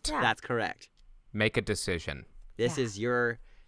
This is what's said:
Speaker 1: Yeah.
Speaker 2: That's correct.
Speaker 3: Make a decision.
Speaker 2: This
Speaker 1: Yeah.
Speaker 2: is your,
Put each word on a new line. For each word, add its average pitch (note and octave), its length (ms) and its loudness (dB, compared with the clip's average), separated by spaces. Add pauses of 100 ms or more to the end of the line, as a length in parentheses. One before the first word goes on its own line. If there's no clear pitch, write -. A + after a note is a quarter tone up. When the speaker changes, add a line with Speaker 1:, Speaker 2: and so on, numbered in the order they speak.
Speaker 1:
Yeah. D4 140 0
Speaker 2:
That's A2 180 4
correct. - 480 -2 (460)
Speaker 3:
Make G#2+ 240 4
a - 20 2
decision. F2+ 640 -2 (320)
Speaker 2:
This B2 220 2
Speaker 1:
Yeah. C3 60 4
Speaker 2:
is G2+ 140 -6
your, A#2+ 400 0 (280)